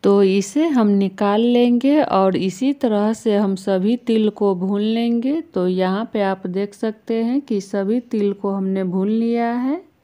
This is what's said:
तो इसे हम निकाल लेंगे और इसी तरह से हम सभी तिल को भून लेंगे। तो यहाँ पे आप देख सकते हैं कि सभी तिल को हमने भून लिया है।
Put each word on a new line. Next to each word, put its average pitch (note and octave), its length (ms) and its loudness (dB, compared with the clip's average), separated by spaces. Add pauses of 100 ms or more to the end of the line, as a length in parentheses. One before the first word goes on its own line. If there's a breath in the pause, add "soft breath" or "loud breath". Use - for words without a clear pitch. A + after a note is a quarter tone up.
तो G3+ 200 4
इसे G3 440 0
हम B3+ 220 2
निकाल G3+ 540 0
लेंगे A#3+ 580 2
और F#3+ 360 2
इसी F#3+ 380 -2
तरह G#3+ 380 0
से G#3+ 220 -2
हम G3 220 0
सभी G3 400 0
तिल A3 340 0
को G3+ 240 0
भून G3 260 -2
लेंगे। A#3 640 -2
तो F3+ 240 -2
यहाँ F#3 460 -2
पे A3 80 -2
आप F#3+ 260 -2
देख G3 280 -6
सकते A3+ 480 -4
हैं B3 180 -2
कि A3 200 -4
सभी G3 400 -2
तिल G#3 320 -2
को G3+ 180 -4
हमने F#3+ 340 -2
भून F#3+ 240 -2
लिया A#3 440 0
है। C4 280 -4 (220)